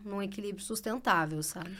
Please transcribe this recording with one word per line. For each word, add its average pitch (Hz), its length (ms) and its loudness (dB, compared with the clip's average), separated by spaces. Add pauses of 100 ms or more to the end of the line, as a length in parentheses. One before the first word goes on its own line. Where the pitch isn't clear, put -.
num 202 160 -2
equilíbrio 196 420 -4
sustentável, 208 800 2
sabe? 170 380 -4